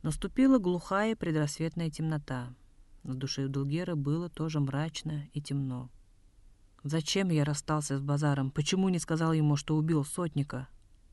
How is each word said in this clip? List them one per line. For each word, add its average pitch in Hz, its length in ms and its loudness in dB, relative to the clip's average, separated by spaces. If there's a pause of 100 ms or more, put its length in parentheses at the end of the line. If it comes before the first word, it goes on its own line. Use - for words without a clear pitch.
Наступила 262 560 4
глухая 190 560 0
предрассветная 160 720 -2
темнота. 147 640 -4 (520)
На 131 100 -6
душе 135 300 -4
у 135 40 -2
Дылгера 143 460 -2
было 151 340 -2
тоже 156 300 -4
мрачно 147 720 -4
и 147 80 -4
темно. 131 500 -6 (920)
«Зачем 165 480 0
я 151 140 4
расстался 151 520 -2
с 135 40 0
Базаром? 143 500 2
Почему 185 380 2
не 180 100 2
сказал 160 340 0
ему, 151 220 6
что 151 220 0
убил 156 280 2
сотника?» — 143 640 -4 (460)